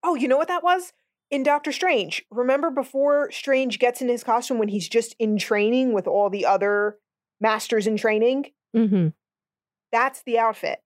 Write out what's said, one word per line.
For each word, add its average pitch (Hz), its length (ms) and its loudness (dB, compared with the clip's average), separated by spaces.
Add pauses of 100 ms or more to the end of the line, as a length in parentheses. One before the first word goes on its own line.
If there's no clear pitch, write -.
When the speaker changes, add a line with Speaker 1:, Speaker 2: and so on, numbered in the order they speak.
Speaker 1:
Oh, 339 120 0
you 262 120 -2
know 262 100 4
what 320 100 0
that 359 160 -2
was? 359 300 0 (360)
In 277 140 -2
Doctor 294 280 0
Strange. 269 600 -2
Remember 262 400 0
before 277 600 0
Strange 262 480 -2
gets 240 220 2
in 254 60 -2
his 240 160 -2
costume 240 360 0
when 208 100 0
he's 202 200 -4
just 226 300 -2
in 214 180 0
training 226 560 0
with 196 140 -2
all 202 220 0
the 196 160 -4
other 202 520 0 (440)
masters 214 460 0
in 220 100 0
training? 226 540 0 (240)
Speaker 2:
Mm-hmm. 196 340 2 (800)
Speaker 1:
That's 254 320 -2
the 233 160 0
outfit. 220 460 -2